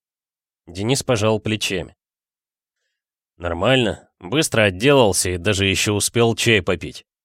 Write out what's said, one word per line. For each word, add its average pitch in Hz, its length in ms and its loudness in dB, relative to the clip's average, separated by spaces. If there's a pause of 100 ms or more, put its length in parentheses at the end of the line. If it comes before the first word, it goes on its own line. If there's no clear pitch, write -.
(640)
Денис 101 380 -4
пожал 110 360 0
плечами. 101 560 -4 (1400)
«Нормально, 92 720 0 (100)
быстро 113 440 0
отделался 104 640 2
и 90 80 -4
даже 98 300 0
ещё 95 260 0
успел 117 420 0
чай 110 260 2
попить. - 440 -6 (200)